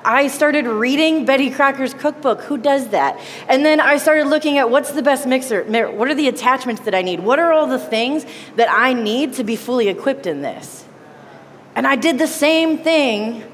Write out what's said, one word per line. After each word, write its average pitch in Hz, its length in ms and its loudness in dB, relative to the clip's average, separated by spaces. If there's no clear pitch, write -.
I 262 220 4
started 285 400 0
reading 269 580 0
Betty 269 260 2
Crocker's 269 440 0
cookbook. 294 480 -2
Who 294 160 -6
does 269 300 0
that? 139 280 0
And 277 160 4
then 311 140 4
I 277 200 4
started 302 280 2
looking 294 320 2
at 240 120 2
what's 277 200 2
the 294 120 -4
best 262 220 2
mixer, 254 440 0
mi-, 220 160 0
what 220 240 -2
are 294 80 0
the 285 100 0
attachments 247 560 0
that 190 140 0
I 185 60 2
need? 180 180 -4
What 240 180 2
are 339 140 2
all 302 160 2
the 262 100 -2
things 254 480 -4
that 233 120 4
I 233 240 4
need 247 420 -2
to 254 100 -4
be 220 100 -2
fully 240 320 -2
equipped 196 400 -4
in 143 160 -6
this? - 420 -12
And 247 100 0
I 277 80 2
did 269 240 0
the 311 80 2
same 320 520 0
thing 233 760 0